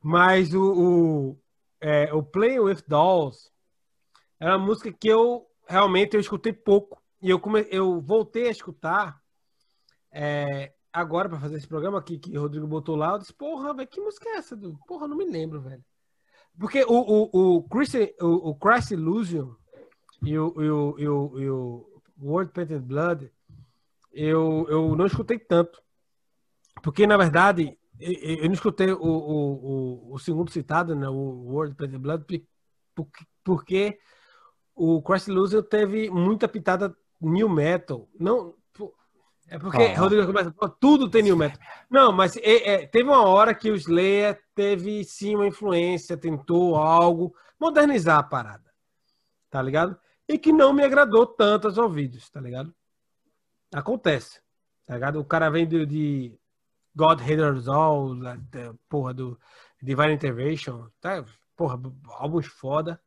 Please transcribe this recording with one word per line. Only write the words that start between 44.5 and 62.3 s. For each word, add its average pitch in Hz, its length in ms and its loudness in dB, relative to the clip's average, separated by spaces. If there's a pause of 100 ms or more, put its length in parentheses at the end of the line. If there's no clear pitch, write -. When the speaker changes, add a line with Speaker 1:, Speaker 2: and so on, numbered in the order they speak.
Speaker 1:
teve 202 520 -2
sim 208 300 -6
uma 202 120 0
influência, 175 720 -2
tentou 170 580 0
algo, 170 580 4 (260)
modernizar 285 600 4
a 139 40 2
parada, 113 460 -10 (800)
tá 135 120 -4
ligado? 156 360 -2 (300)
E 302 100 -2
que 311 140 2
não 277 220 8
me 285 100 4
agradou 262 420 6
tanto 214 420 2
aos 190 100 -2
ouvidos, 147 520 -4
tá 143 120 -16
ligado? 127 320 -12 (1000)
Acontece, 156 680 -4 (440)
tá 123 100 -10
ligado? 143 240 -4
O 143 60 -8
cara 160 240 2
vem 165 180 0
de, 160 180 -2
de 143 540 -6 (560)
God 156 260 4
Haters 143 460 0
All, 143 480 0
da, 123 200 -12
da 120 380 -16 (140)
porra 131 260 -6
do 127 260 -12 (420)
Divine 143 320 0
Intervention, 131 760 -6 (140)
tá? 170 240 -8 (300)
Porra, 127 240 -4 (300)
álbuns 156 360 -6